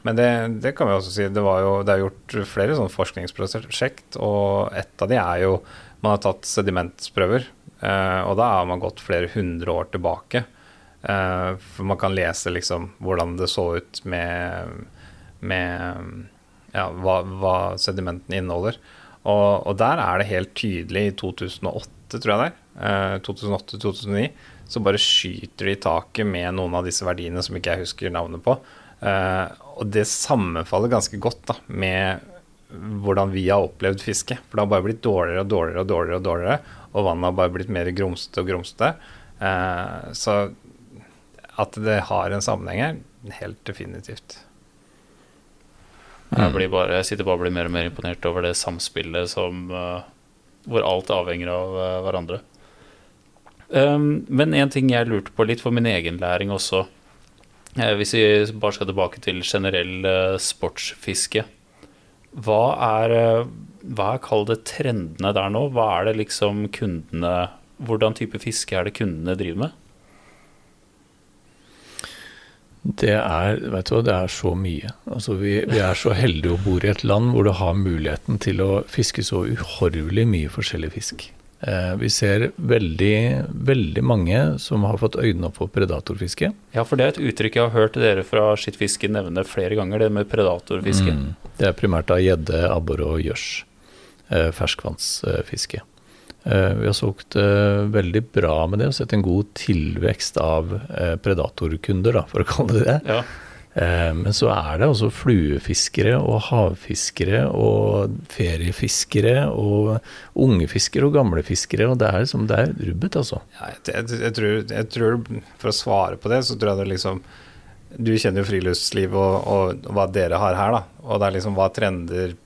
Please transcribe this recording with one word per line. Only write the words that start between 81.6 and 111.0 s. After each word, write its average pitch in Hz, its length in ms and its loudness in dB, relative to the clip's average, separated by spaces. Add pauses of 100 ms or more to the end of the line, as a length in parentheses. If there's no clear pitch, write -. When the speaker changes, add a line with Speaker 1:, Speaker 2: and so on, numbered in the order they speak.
Speaker 3:
vi 117 120 -2
ser 107 460 2
veldig, 110 920 2 (160)
veldig 127 400 2
mange 104 340 4 (200)
som 104 280 0
har 110 140 0
fått 110 180 0
øynene 87 300 2
opp - 100 -12
for - 140 -4
predatorfiske. 95 800 -2 (260)
Speaker 2:
Ja, 117 100 0
for 147 80 0
det - 140 4
er - 60 -2
et 165 60 -8 (120)
uttrykk 113 260 0
jeg 117 80 6
har 113 80 -2
hørt 110 240 4
dere 101 240 4
fra 107 220 4 (100)
Skittfiske - 560 -2
nevne 95 320 -2
flere 95 320 -2
ganger, 107 300 2
det 107 80 4
med 104 180 0
predatorfiske. 92 840 2
Speaker 3:
Mm. 69 100 -2 (280)
Det 98 120 2
er 90 80 2
primært 90 380 2
av 92 100 6
gjedde, 82 460 2
abbor 82 340 0
og 78 160 0
gjørs, - 300 -4 (800)
eh, 82 260 2
ferskvannsfiske. - 1300 -4 (640)
Eh, 95 300 4
vi 107 120 0
har 104 80 2
solgt, - 400 -4
eh, 101 540 4
veldig 104 400 2
bra 80 380 2
med 101 120 0
det, 135 80 2
og 139 80 0
sett 123 160 -4
en 101 140 2
god 95 280 2
tilvekst 82 840 0
av, 80 300 2 (240)
eh, 85 240 0
predatorkunder, 92 960 0
da, 95 100 4
for - 160 -4
å - 80 2
kalle 120 300 2
det 107 80 4
det. 147 180 4
Speaker 2:
Ja. 110 140 0 (580)
Speaker 3:
Eh, 85 380 2
men 90 200 0
så 113 160 4
er 80 300 0
det 127 80 6
altså 110 240 4
fluefiskere 98 1080 2
og 110 300 2
havfiskere 98 960 0 (100)
og 104 600 2 (140)
feriefiskere 104 1200 0
og 107 480 2 (360)
unge 107 340 4
fiskere - 400 2